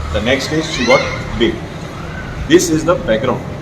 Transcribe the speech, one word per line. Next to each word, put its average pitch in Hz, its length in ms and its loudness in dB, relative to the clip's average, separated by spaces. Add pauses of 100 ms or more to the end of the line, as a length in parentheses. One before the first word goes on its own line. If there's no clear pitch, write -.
(140)
The 104 100 -2
next 135 240 2
day, 156 160 0
she - 240 -4
got - 140 6 (360)
bail. - 180 4 (920)
This 175 240 6
is 156 120 2
the 175 120 2
background. - 480 0 (180)